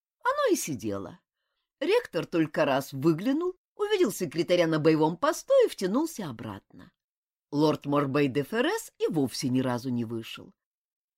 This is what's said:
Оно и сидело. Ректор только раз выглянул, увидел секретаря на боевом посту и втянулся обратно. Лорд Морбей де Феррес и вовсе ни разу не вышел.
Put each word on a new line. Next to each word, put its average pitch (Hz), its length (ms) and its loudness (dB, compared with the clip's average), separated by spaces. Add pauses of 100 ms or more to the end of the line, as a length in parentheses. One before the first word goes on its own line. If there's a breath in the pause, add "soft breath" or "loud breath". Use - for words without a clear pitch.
(240)
Оно 539 260 0
и 330 60 4
сидело. 101 640 -8 (600)
Ректор 339 440 0
только 160 400 0
раз 139 300 0
выглянул, 208 600 0 (200)
увидел 392 380 0
секретаря 170 540 0
на 160 120 2
боевом 156 400 4
посту 320 340 -2 (140)
и - 20 0
втянулся 202 640 -4
обратно. - 600 -14 (640)
Лорд 147 340 2
Морбей 143 420 2
де 139 140 -2
Феррес 285 560 -2
и 440 80 0
вовсе 143 420 -2
ни 127 120 2
разу 123 300 -2
не 120 140 -2
вышел. 113 480 -10 (640)